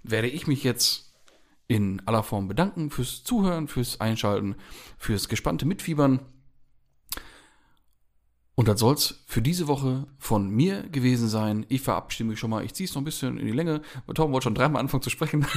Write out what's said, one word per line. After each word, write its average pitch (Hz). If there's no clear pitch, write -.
werde 110
ich 147
mich 139
jetzt -
in 98
aller 110
Form 98
bedanken 160
fürs -
Zuhören, 185
fürs -
Einschalten, 104
fürs -
gespannte 135
Mitfiebern. 143
Und 110
das 104
soll's 123
für -
diese 165
Woche 131
von 101
mir 175
gewesen 123
sein. 107
Ich 131
verabschiede 113
mich 110
schon 113
mal. 110
Ich 110
zieh's 185
noch 143
ein 139
bisschen 127
in -
die 107
Länge. 156
Torben 156
wollte 127
schon 117
dreimal 131
anfangen 135
zu -
sprechen. 147